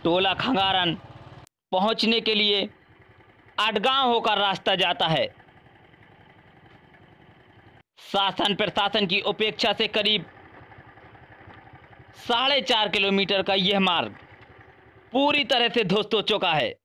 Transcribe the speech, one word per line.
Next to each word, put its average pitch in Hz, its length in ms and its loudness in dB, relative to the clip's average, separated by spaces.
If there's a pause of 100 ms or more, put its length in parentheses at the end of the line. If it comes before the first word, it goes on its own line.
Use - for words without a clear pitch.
टोला 180 300 2
खंगारन 190 600 0 (760)
पहुंचने 226 480 0
के 220 140 -2
लिए 208 340 2 (920)
आटगांव 240 520 2
होकर 214 260 2
रास्ता 196 360 0
जाता 180 320 0
है। 147 200 2 (2750)
शासन 196 540 -2
प्रशासन 202 520 -2
की 190 140 -2
उपेक्षा 214 520 -2
से 208 160 -2
करीब 208 360 -2 (1900)
साढ़े 262 440 0
चार 214 280 0
किलोमीटर 196 540 0
का 196 120 0
यह 196 260 2
मार्ग 160 360 0 (960)
पूरी 285 320 2
तरह 240 240 2
से 233 160 0
ध्वस्त 202 300 0
हो 202 80 0
चुका 185 300 0
है। 127 220 0 (100)